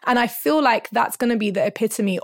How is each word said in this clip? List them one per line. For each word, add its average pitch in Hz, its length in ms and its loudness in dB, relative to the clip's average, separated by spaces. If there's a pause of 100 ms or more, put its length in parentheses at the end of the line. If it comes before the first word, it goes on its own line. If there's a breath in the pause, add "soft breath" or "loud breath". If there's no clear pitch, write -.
And 240 120 2
I 240 80 2
feel 302 360 0
like 233 280 2
that's - 260 0
gonna 240 200 0
be 208 140 -2
the - 160 0
epitome 202 580 -2